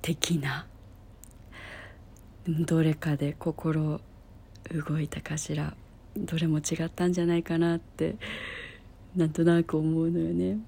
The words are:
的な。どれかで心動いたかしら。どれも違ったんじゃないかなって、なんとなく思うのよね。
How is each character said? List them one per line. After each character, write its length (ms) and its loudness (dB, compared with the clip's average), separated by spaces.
的 320 0
な。 280 -4
ど 340 2
れ 140 4
か 220 0
で 200 -2
心 640 -2
動 300 -2
い 80 -2
た 120 -8
か 160 -6
し 200 -6
ら。 180 -4
ど 220 -2
れ 80 2
も 120 4
違 260 -2
っ 40 -2
た 200 0
ん 40 4
じ 80 2
ゃ 60 4
な 100 4
い 60 2
か 160 0
な 200 4
っ 20 -
て、 340 -4
な 100 6
ん 40 2
と 120 0
な 220 8
く 120 -2
思 260 2
う 60 2
の 120 0
よ 120 0
ね。 360 0